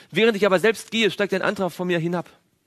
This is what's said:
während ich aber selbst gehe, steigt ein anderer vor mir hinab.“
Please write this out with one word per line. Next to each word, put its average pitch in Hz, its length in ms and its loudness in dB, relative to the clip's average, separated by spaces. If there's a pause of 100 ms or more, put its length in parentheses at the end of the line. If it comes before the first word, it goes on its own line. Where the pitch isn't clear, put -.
(100)
während 220 260 2
ich 196 100 2
aber 185 120 4
selbst 208 320 0
gehe, 220 200 2
steigt 202 240 -4
ein 185 80 -2
anderer 196 260 -2
vor 180 160 -8
mir 180 140 0
hinab.“ 170 320 -4 (360)